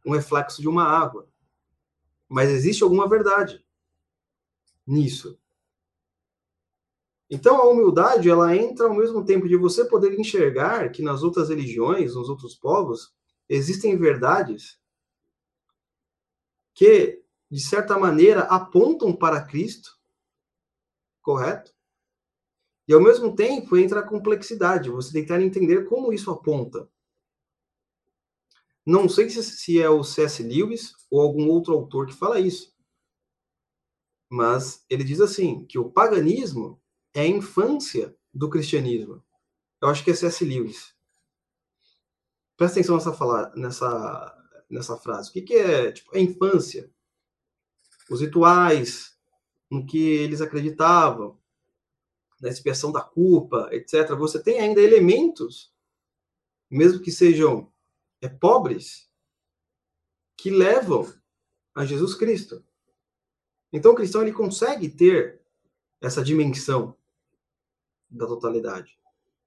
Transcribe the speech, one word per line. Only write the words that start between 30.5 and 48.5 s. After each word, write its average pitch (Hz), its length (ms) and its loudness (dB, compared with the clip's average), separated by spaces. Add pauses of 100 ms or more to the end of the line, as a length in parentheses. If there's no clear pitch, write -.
ou 143 120 2
algum 147 260 0
outro 170 260 0
autor 135 320 -4
que 131 80 -16
fala 196 260 -2
isso, 185 340 -4 (1600)
mas 123 540 -2
ele 131 140 -4
diz 143 180 -4
assim, 196 420 0
que - 140 -12
o 120 140 -6
paganismo 190 920 -2 (320)
é 147 80 -4
a 156 60 0
infância 202 880 -4 (160)
do 147 160 -6
cristianismo. 127 720 -4 (560)
Eu 139 100 0
acho 143 140 -2
que 185 60 2
é 170 60 2
C 175 100 -4
S 170 180 -4
Lewis. 127 520 -8 (1600)
Presta 175 220 0
atenção 175 160 0
nessa 165 180 -4
fala-, 120 420 -4
nessa, 123 1120 -10
nessa 123 300 -12
frase. 107 320 -12
O - 40 -20
que 185 100 -10
que 240 100 -6
é, 165 380 0
tipo, - 240 -20
a 190 40 0
infância? 185 720 -2 (1200)
Os 123 120 -6
rituais, 165 920 2 (540)